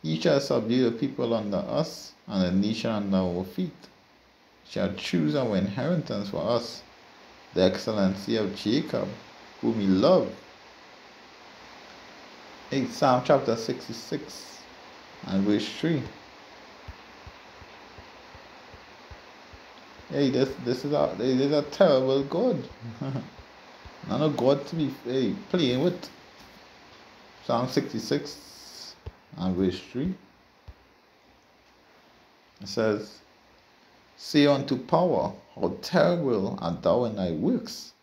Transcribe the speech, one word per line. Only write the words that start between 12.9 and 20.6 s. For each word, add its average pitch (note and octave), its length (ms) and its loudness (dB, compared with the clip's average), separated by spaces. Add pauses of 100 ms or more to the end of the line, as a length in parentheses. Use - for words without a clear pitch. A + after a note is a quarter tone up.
chapter C3+ 320 4
sixty-six - 1040 -8 (680)
and G2 180 0
verse G#2 240 2
three. D#3 320 -2 (4000)
Hey, C#3 220 2
this, C3+ 180 2 (160)